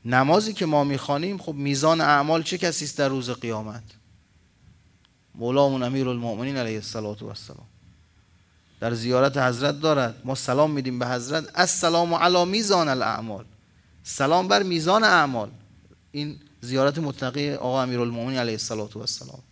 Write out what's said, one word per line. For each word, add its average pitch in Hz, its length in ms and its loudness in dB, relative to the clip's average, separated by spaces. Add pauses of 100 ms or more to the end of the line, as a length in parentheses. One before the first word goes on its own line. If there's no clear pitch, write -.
نمازی 147 480 4
که 180 140 -2
ما 147 180 2
می‌خوانیم، 143 540 -2
خب 160 160 -10
میزان 143 460 2
اعمال 151 420 4
چه 175 160 -6
کسی 165 260 -2
است 139 140 -8
در 139 100 2
روز 127 220 -4
قیامت؟ 113 520 -6 (1500)
مولامون 135 480 2
امیرالمؤمنین 123 760 -2
علیه 113 180 -4
الصلاة 104 460 -8
و 110 60 -12
السلام - 400 -16 (1120)
در 117 140 -2
زیارت 127 420 2
حضرت 135 440 0
دارد، 139 440 0
ما 131 100 -4
سلام 139 360 2
می‌دیم 131 280 -4
به 123 100 -2
حضرت، 127 360 -4 (100)
السلام 170 600 2
علی 175 300 4
میزان 190 440 2
الاعمال، 113 560 -2 (580)
سلام 170 460 2
بر 202 140 4
میزان 185 420 2
اعمال. 139 460 4 (600)
این 147 280 -8 (200)
زیارت 131 380 0
متقی 143 560 -4
آقا 131 280 0
امیرالمؤمنین 123 560 -2
علیه 117 140 -2
الصلاة 107 420 -6
و 107 40 -10
السلام. 127 540 -10